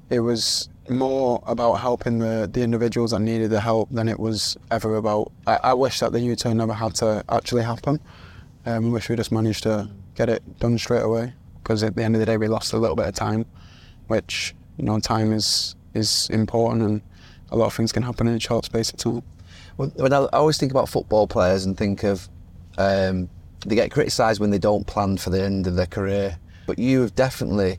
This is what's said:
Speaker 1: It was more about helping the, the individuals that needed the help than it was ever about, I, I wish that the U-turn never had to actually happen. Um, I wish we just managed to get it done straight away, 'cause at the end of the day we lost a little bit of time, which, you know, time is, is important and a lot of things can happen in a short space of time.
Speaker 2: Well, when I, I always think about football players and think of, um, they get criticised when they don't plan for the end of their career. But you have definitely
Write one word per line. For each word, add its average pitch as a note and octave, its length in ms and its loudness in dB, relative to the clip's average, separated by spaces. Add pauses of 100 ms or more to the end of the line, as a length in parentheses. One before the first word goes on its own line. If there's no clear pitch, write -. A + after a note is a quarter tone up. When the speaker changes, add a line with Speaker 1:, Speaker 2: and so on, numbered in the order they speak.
Speaker 1:
It B2 120 2
was A#2 480 0 (200)
more C3 580 0
about A#2 280 2
helping A#2 460 0
the, A2+ 320 0
the B2 100 0
individuals A#2 480 0
that G#2 100 0
needed A2 300 0
the G#2+ 100 2
help A2+ 300 0
than A2+ 180 0
it A2+ 120 -4
was G#2+ 360 -2 (140)
ever A2 260 0
about, G#2+ 360 0 (140)
I, A2+ 180 4
I B2+ 100 4
wish B2+ 240 0
that A#2 140 0
the A#2 80 2
U-turn A#2+ 380 0
never A2+ 140 0
had A2 240 -4
to G#2+ 320 0
actually A#2+ 360 0
happen. A#2+ 340 -2 (680)
Um, A#2 220 -2
I - 40 0
wish A#2 180 -2
we A#2+ 80 0
just A2+ 160 -2
managed A2 320 0
to G#2 260 0 (240)
get A#2 140 0
it - 320 -4
done A#2+ 180 2
straight A2+ 240 0
away, A2+ 320 0 (300)
'cause A2 180 0
at G#2+ 140 0
the A#2 80 0
end A2+ 100 2
of A2 60 2
the A2 60 2
day A2+ 100 2
we G#2+ 100 0
lost A2 260 -2
a A2+ 60 0
little A2 160 2
bit G#2 120 0
of G2+ 80 -4
time, A2 320 -2 (600)
which, - 480 -4 (220)
you - 80 -4
know, G#2+ 160 0
time A2 320 2
is, - 420 -2 (180)
is - 380 -2
important A2+ 520 0
and G#2+ 200 0 (480)
a A2+ 60 -2
lot A2 100 4
of - 80 -2
things A2+ 160 0
can A#2 140 0
happen A#2+ 240 -2
in A#2 60 0
a A2 60 -2
short A2+ 240 -2
space A2+ 260 -2
of - 80 -12
time. A#2+ 240 -4 (540)
Speaker 2:
Well, C#3 200 -4
when C3 160 2
I, C#3 60 4
I C#3 200 2
always D3+ 180 4
think C3+ 140 0
about C3 180 2
football - 380 2
players F#2+ 380 2
and F#2+ 120 -2
think G2+ 280 -2
of, G2 240 -2 (500)
um, F#2+ 500 2 (380)
they G#2+ 80 0
get A2 160 2
criticised A2+ 500 2
when G#2 100 2
they G2+ 80 2
don't G#2 280 2
plan G2 300 0
for F#2 140 -4
the F#2+ 120 2
end G2 240 0
of F2+ 80 0
their F2+ 120 2
career. G2 520 -2 (280)
But - 120 -4
you B2+ 240 4
have G#2+ 120 -2
definitely G2 640 0